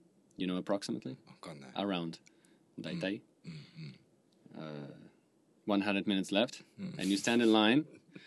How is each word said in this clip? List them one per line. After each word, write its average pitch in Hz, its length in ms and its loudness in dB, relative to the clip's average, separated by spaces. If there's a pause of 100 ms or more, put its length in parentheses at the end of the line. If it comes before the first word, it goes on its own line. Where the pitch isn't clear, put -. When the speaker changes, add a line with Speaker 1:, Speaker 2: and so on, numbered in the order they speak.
(360)
Speaker 1:
you 92 100 -4
know, 90 100 -2
approximately? - 600 -4 (100)
Speaker 2:
わ - 140 -20
か 87 120 -12
ん 71 80 -16
な 67 80 -18
い。 - 60 -20
Speaker 1:
Around. 87 440 -2 (640)
大 80 180 -6
体。 95 220 -4 (240)
Speaker 2:
う 156 40 -18
ん。 170 40 -14
う - 1120 -18
ん、 - 0 -
う 78 40 -10
ん。 73 180 -12
Speaker 1:
Uh, - 80 -16 (720)
one 101 160 4
hundred 98 240 0
minutes 95 260 0
left, 110 320 0 (160)
Speaker 2:
Mm. 92 180 -8
Speaker 1:
and 92 100 -2
you 101 80 4
stand 120 260 2
in 113 100 6
line, 110 320 6 (420)